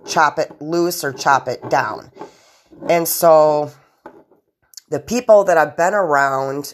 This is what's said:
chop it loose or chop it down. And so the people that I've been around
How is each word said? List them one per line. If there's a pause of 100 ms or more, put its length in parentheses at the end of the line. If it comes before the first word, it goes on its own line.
chop
it
loose
or
chop
it
down. (760)
And
so (1160)
the
people
that
I've
been
around